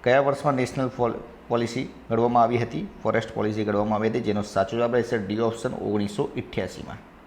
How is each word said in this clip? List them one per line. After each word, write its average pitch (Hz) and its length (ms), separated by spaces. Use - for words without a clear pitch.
કયા 131 180
વર્ષમાં 139 320
નેશનલ 127 340
ફોલ-, 120 320
પોલિસી 117 460
ઘડવામાં 120 340
આવી 117 140
હતી? 135 300
ફોરેસ્ટ - 300
પોલિસી 107 300
ઘડવામાં 104 360
આવી 110 100
હતી, 113 120
જેનો 104 200
સાચો 98 360
જવાબ 117 180
રહેશે 120 220
ડી 104 220
ઓપ્શન, 113 340
ઓગણીસો 104 640
ઇઠ્યાસીમાં. - 920